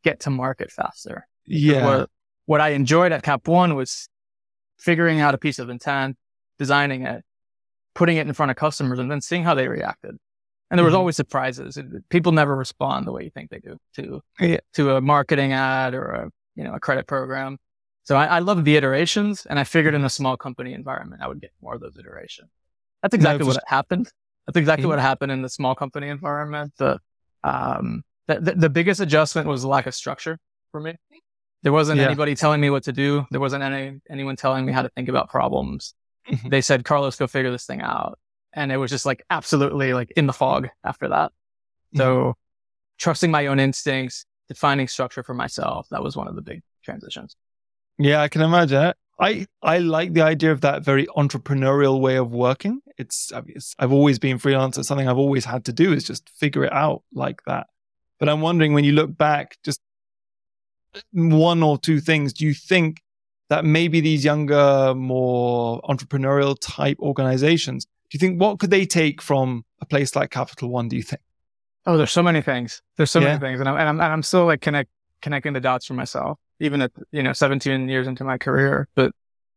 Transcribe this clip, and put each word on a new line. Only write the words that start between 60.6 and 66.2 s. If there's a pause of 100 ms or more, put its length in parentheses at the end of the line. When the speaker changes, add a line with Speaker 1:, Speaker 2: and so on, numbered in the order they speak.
Speaker 2:
one
or
two
things,
do
you
think (480)
that
maybe
these
younger,
more
entrepreneurial